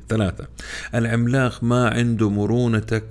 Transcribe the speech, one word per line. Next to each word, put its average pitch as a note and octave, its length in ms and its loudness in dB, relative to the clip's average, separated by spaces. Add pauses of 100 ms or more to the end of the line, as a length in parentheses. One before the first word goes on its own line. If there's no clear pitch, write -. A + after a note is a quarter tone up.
ثلاثة، G#2+ 380 -2 (480)
العملاق A#2 680 0
ما A#2+ 260 4
عنده A2+ 400 2
مرونتك A2 800 0